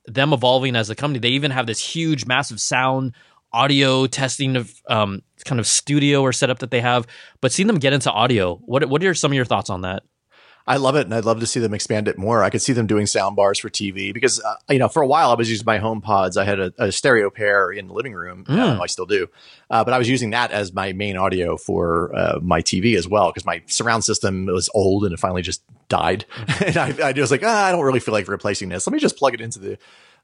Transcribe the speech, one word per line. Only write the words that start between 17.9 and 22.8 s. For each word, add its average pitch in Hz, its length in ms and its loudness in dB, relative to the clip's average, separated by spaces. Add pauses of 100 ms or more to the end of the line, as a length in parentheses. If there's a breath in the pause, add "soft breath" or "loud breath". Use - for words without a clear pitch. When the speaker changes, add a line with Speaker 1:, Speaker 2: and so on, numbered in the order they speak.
Speaker 2:
living 113 220 -8
room. 90 320 -14
Speaker 1:
Mm. 160 320 2
Speaker 2:
Uh, - 40 -6
I 90 40 -2
still 90 180 -6
do, 92 240 0 (400 loud breath)
uh, 113 160 2
but 120 80 0
I 127 60 4
was 117 100 0
using 120 220 0
that 120 220 0
as 101 200 -4
my 95 220 -4
main 98 240 -4
audio 90 400 0
for, 85 580 -2
uh, 78 240 0
my 85 220 2
T 92 180 -2